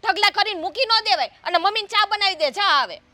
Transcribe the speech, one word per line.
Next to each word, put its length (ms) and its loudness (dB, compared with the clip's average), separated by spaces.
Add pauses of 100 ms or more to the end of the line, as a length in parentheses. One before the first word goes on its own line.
ઢગલા 260 2
કરીને 320 -2
મૂકી 240 -2
ન 80 0 (100)
દેવાય. 280 0 (120)
અને 140 -2
મમ્મીને 300 0
ચા 180 2
બનાવી 300 0
દે, 160 -2
ચા 200 0 (100)
આવે. 200 -6 (120)